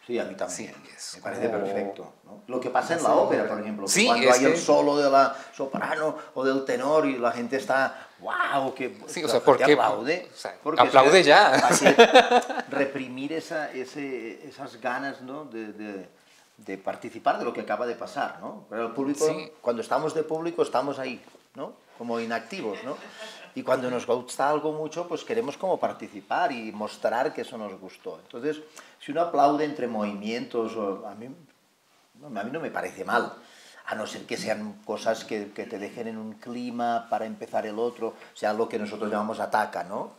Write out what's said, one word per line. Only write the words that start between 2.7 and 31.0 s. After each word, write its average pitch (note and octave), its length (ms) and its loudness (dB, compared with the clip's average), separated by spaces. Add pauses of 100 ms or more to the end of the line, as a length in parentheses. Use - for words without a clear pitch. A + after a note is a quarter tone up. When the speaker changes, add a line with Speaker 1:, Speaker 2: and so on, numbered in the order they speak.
Speaker 1:
pasa B2+ 240 0
en - 60 -2
Speaker 2:
Sí. - 40 -4
Speaker 1:
la A2 100 6
ópera, G#2+ 320 4
por G#2+ 140 -4
ejemplo, G#2 260 -6
Speaker 2:
Sí, A#2 200 4
Speaker 1:
cuando A#2+ 240 4
Speaker 2:
es B2 80 8
Speaker 1:
hay C3+ 80 4
el D3+ 60 6
Speaker 2:
que E3+ 60 2
Speaker 1:
solo D3 380 4
de C#3+ 140 4
la C3+ 260 6 (180)
soprano D#3 600 -4 (160)
o C3 120 -4
del C3+ 200 2
tenor C#3 420 2
y C3 120 -2
la A#2 120 2
gente A#2+ 280 -4
está, C3 500 0 (100)
"Guau, C3 560 -2
qué", A#2+ 220 -6 (100)
Speaker 2:
Sí, - 140 -10
Speaker 1:
la D3+ 60 -4
Speaker 2:
o - 20 -2
sea, A#2+ 120 4
Speaker 1:
gente - 40 -12
Speaker 2:
¿por C3 140 8
qué? C3+ 160 6
Speaker 1:
aplaude, A#2 580 0
Speaker 2:
O - 60 -20
sea, F#2 240 -12
Speaker 1:
porque D3+ 180 2
Speaker 2:
aplaude C3+ 400 10
Speaker 1:
es D3+ 60 6
Speaker 2:
ya. E3+ 300 10
Speaker 1:
así, - 280 4
Speaker 2:
<laughs> A#3+ 840 8
Speaker 1:
reprimir C3+ 640 -4
esa, D#3 360 -6
ese, B2+ 800 -10
esas B2 320 -16
ganas, C3 400 -6
¿no? C3+ 240 -12
de, A2 300 -12
de, G2+ 340 -10 (480)
de G2 220 -10
participar A2 600 -4
de D3+ 60 -6
lo A#2+ 80 -4
que - 80 -8
acaba G#2+ 260 -4
de A#2 80 -4
pasar, G#2+ 460 -8
¿no? G#2+ 300 -14
Pero A2+ 160 -4
el A2+ 60 -8
público, C#3+ 340 -2
Speaker 2:
Sí. - 340 -4
Speaker 1:
cuando A#2 220 -2
estamos D3 320 -2
de D#3+ 80 -2
público, D#3+ 400 -2
estamos C3+ 360 -2
ahí, C3 240 -8 (320)
¿no? F3+ 200 -12 (240)
Como A#2 200 -4
inactivos, A2+ 640 -6
¿no? C3 140 -8 (580)
Y C3 100 -8
cuando B2+ 260 0
nos B2 160 -4
gusta B2 420 0
algo D3+ 240 0
mucho, D#3 360 -6
pues D#3+ 160 -8
queremos A#2+ 340 -4
como F#3 220 -2
participar A2+ 720 -4
y A2+ 180 -8
mostrar A2 640 -2
que - 60 -8
eso A#2+ 180 -10
nos G#2 220 -8
gustó. F#2 420 -14
Entonces, C#3+ 360 -6 (460)
si - 60 -12
uno D#3+ 120 0
aplaude D3+ 420 4
entre B2+ 240 -4
movimientos, A2+ 880 -4
o, G2+ 320 -4